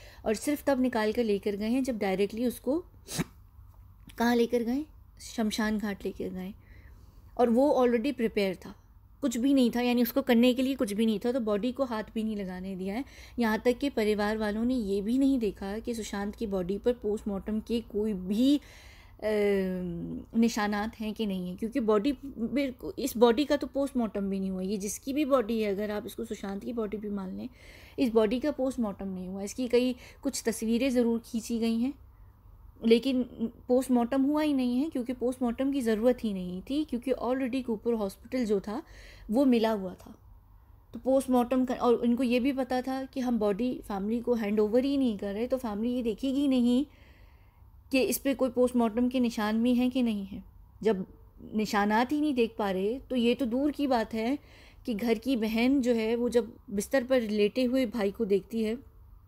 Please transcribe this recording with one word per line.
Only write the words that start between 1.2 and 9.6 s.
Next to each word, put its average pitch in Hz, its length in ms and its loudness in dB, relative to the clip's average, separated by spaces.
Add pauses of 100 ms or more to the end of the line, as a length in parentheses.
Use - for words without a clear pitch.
लेकर 208 320 0
गए 214 140 -4
हैं, 262 140 2
जब 254 140 -2
डायरेक्टली 202 480 0
उसको 269 400 -2 (1300)
कहाँ 240 180 2
लेकर 233 280 2
गए? 262 220 -4 (360)
शमशान 214 560 -2
घाट 202 280 -6
लेकर 190 240 -6
गए। 185 240 -10 (840)
और 240 120 4
वो 262 300 6
already 240 360 2
प्रिपेयर 202 400 0
था, 190 200 -14 (460)
कुछ 247 160 0
भी 277 160 4
नहीं 247 180 6